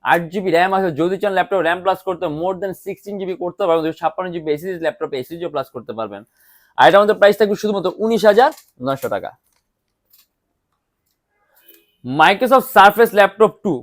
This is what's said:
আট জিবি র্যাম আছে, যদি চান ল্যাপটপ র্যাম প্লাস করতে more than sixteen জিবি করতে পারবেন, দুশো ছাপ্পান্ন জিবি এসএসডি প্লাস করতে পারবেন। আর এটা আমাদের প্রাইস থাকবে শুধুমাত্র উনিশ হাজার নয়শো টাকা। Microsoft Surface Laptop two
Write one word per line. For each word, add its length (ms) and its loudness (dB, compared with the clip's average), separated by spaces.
আট 80 2
জিবি 200 -4
র্যাম 240 2
আছে, 120 -2
যদি 220 -2
চান 160 -2
ল্যাপটপ 240 -2
র্যাম 220 -2
প্লাস 140 0
করতে 160 -6
more 220 -4
than 100 -8
sixteen 360 -12
জিবি 220 -8
করতে 240 -8
পারবেন, 180 0
দুশো 180 -6
ছাপ্পান্ন 320 -6
জিবি 200 -8
এসএসডি 1000 -8
প্লাস 200 -6
করতে 240 -14
পারবেন। 240 -10
আর 100 6
এটা 120 6
আমাদের 200 2
প্রাইস 200 6
থাকবে 220 0
শুধুমাত্র 260 -2
উনিশ 260 0
হাজার 200 4
নয়শো 280 -4
টাকা। 160 -8
Microsoft 600 2
Surface 420 6
Laptop 340 2
two 180 -2